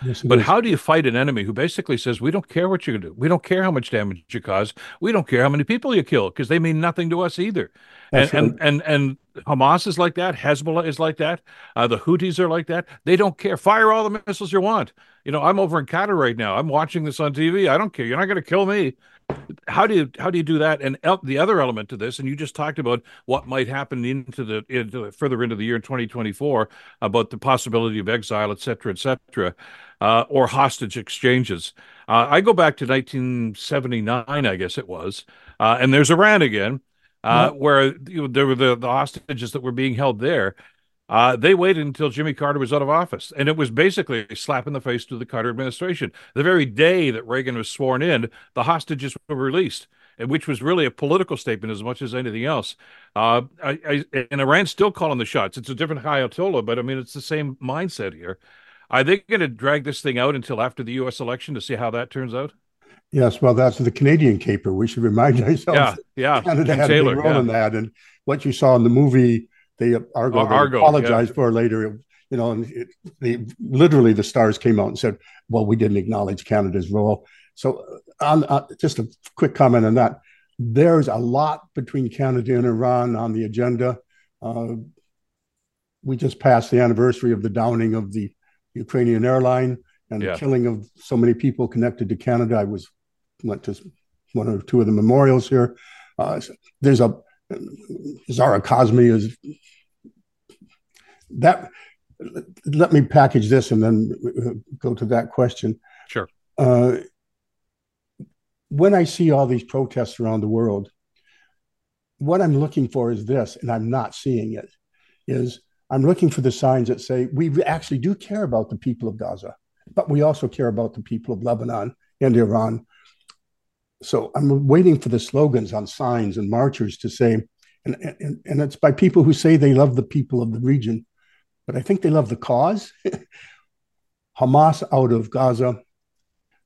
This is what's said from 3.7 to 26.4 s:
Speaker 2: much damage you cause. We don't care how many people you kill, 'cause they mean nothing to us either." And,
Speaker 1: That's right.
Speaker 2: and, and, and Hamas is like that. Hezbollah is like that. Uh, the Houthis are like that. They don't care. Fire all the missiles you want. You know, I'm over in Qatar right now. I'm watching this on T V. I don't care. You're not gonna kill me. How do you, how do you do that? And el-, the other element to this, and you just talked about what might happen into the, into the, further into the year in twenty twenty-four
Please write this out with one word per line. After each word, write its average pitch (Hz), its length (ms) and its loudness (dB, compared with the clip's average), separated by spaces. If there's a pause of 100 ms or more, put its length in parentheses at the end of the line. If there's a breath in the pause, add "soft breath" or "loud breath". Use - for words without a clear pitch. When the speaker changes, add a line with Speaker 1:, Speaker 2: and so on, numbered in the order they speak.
Speaker 2:
much 131 200 -4
damage 98 380 -4
you 120 120 -8
cause. 104 320 -2 (260 loud breath)
We 214 140 0
don't 185 140 0
care 123 160 4
how 139 60 4
many 147 140 0
people 240 320 -2
you 165 80 2
kill, 107 280 0
'cause 127 180 -6
they 165 100 2
mean 160 220 0
nothing 170 280 -2
to 170 120 -2
us 175 180 -4
either." 190 320 -4 (400 soft breath)
And, 135 100 4
Speaker 1:
That's 143 120 0
right. 151 100 2
Speaker 2:
and, - 180 -2
and, 147 220 0
and 143 640 -4
Hamas 143 400 2
is 175 120 -4
like 175 180 0
that. 180 200 -4
Hezbollah 151 520 -2
is 151 120 -6
like 160 180 -2
that. 160 240 -4 (340 loud breath)
Uh, 120 120 2
the 117 100 0
Houthis 170 420 0
are 180 80 2
like 160 200 -4
that. 170 180 -6 (180 loud breath)
They 175 120 2
don't 190 220 2
care. 190 200 -4
Fire 220 340 4
all 220 180 2
the 208 160 -8
missiles 190 280 -8
you 190 80 2
want. 196 320 -2 (320 soft breath)
You 143 60 -8
know, 147 100 -2
I'm 185 180 2
over 170 180 0
in 143 80 -4
Qatar 190 320 -2
right 123 200 0
now. 104 180 -2
I'm 147 140 -2
watching 156 340 -2
this 151 160 -6
on 147 140 -2
T 156 160 0
V. 190 180 0
I 139 100 4
don't 202 140 -2
care. 127 140 -8
You're 120 120 -4
not 190 100 -2
gonna 190 140 -4
kill 190 240 0
me. 190 300 -2 (720 soft breath)
How 196 180 2
do 214 80 0
you, 156 240 2
how 156 120 -6
do 175 80 -2
you 170 60 0
do 156 160 0
that? 151 220 0
And 135 220 -4
el-, 185 180 2
the 135 160 -6
other 185 220 2
element 113 300 -4
to 117 80 -12
this, 113 200 -8
and 131 120 -8
you 143 80 -8
just 147 180 -12
talked 147 240 -6
about 120 240 -2 (220 soft breath)
what 131 200 -2
might 127 220 -4
happen 135 380 -8
into 131 400 -8
the, 107 240 -6
into 120 340 -6
the, 104 80 -12
further 127 320 -4
into 113 140 -4
the 107 80 -6
year 117 100 -2
in 113 60 -4
twenty 123 260 -6
twenty-four 113 640 -4 (320 soft breath)